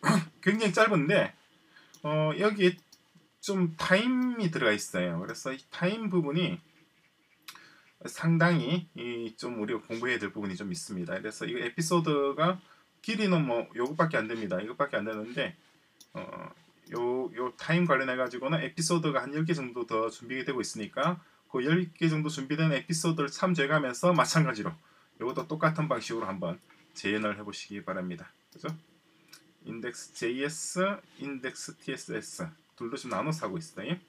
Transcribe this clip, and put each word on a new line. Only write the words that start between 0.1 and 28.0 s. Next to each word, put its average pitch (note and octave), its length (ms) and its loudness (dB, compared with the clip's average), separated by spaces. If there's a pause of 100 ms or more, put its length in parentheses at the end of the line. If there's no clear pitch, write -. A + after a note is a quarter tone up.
굉장히 G#3 320 4
짧은데, G3 600 6 (720)
어, D#3 360 2
여기에 G3 380 4 (640)
좀 F3+ 360 0
타임이 A#3+ 720 2
들어가 A#2+ 220 2
있어요. F2+ 480 -2
그래서 C3 340 -6
이 C3+ 60 -8 (100)
타임 G#3 400 -2
부분이 E3+ 500 0 (1500)
상당히 E3 880 4
이 A#2 420 -8
좀 A#2+ 240 -6
우리가 A2 200 -4
공부해야 A#2+ 360 -2
될 G2+ 140 -4
부분이 G2 240 -6
좀 G2 160 -6
있습니다. F2+ 480 -6
그래서 - 260 -8
이 E3+ 80 -6
에피소드가 D#3+ 1040 0 (420)
길이는 F#3 440 2
뭐 A#2 300 0
요것밖에 D3+ 420 0
안 G#2+ 100 0
됩니다. G#2+ 340 -2
이것밖에 B2 360 -2
안 G#2 80 -2
되는데, A2 500 -4 (580)
어, - 360 -10 (440)
요, B2 420 0
요 B2 220 -4
타임 E3+ 280 4
관련해 C3 300 4
가지고는 B2+ 460 0
에피소드가 D#3+ 600 0
한 C#3 120 -6
열 D#3 120 2
개 E3+ 80 2
정도 B2 320 -4
더 A2+ 240 0
준비되고 B2 520 -6
있으니까 A2+ 600 -2 (300)
그 B2+ 120 0
열 E3 300 2
개 E3+ 160 0
정도 D3+ 200 0
준비된 D3 420 0
에피소드를 D#3+ 580 0
참조해 E3 380 2
가면서 D3+ 460 4
마찬가지로 B2 580 4 (500)
요것도 C3+ 260 -2
똑같은 D#3+ 400 0
방식으로 A#2 380 -2
한번 F2 340 -4 (340)
재현을 G#2 460 0
해보시기 G2+ 440 -10
바랍니다. F2+ 480 -6 (220)